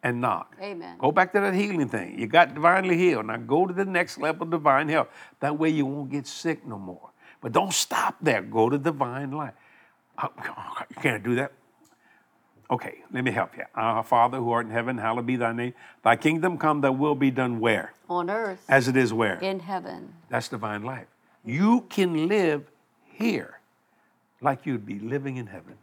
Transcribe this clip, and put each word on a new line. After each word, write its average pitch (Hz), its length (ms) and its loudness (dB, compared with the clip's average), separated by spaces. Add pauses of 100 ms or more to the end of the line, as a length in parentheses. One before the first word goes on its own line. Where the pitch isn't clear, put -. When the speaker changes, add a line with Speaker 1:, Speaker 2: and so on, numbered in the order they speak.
Speaker 1:
and 120 180 -2
knock. 104 400 -2
Speaker 2:
Amen. 196 380 -12
Speaker 1:
Go 139 140 2
back 180 200 4
to 208 80 4
that 196 140 2
healing 180 340 0
thing. 95 300 -6
You 113 80 -4
got 156 280 6
divinely 180 420 4
healed. 160 300 4
Now 110 100 -4
go 131 300 2
to 180 60 -6
the 190 120 -2
next 180 340 -2
level 156 260 -2
of 165 60 -6
divine 151 380 2
health. 147 200 2 (320)
That 147 180 -2
way 160 100 2
you 151 180 2
won't 139 240 -6
get 139 160 -6
sick - 400 -6
no 110 120 -10
more. 92 320 -14 (300)
But 117 120 -8
don't 190 200 2
stop - 480 -2
there. 113 220 2
Go 113 280 2
to 143 80 0
divine 135 540 -4
life. 143 220 -10 (680)
Oh, - 80 -4 (600)
you - 120 -18
can't 113 200 -2
do 120 140 0
that. 135 160 -4 (1160)
Okay, - 320 -6 (100)
let 123 120 -4
me 131 60 2
help - 280 -2
you. - 60 -10 (100)
"Our 113 280 0
Father 120 360 4
who 120 120 -2
art 117 140 0
in 110 80 -10
heaven, 117 240 -2
hallowed 113 300 -2
be 127 100 0
thy 117 160 0
name. 120 220 -4 (280)
Thy 117 140 6
kingdom 160 400 2
come, 151 240 2
thy 139 100 4
will 143 240 2
be 135 160 2
done" 120 300 -2
where? 107 320 0 (160)
Speaker 2:
On 175 220 -2
earth. 208 380 -6
Speaker 1:
As 135 200 6
it 131 80 2
is 123 160 4
where? 110 280 0
Speaker 2:
In 190 200 -2
heaven. 175 540 -10 (160)
Speaker 1:
That's 123 180 -4
divine 104 340 -6
life. 123 240 -10 (380)
You 202 460 4
can 170 360 0
live 175 440 2 (340)
here - 560 -4 (800)
like 139 240 0
you'd 117 220 -4
be 117 120 -8
living 131 380 -6
in 120 120 -10
heaven. 92 340 -18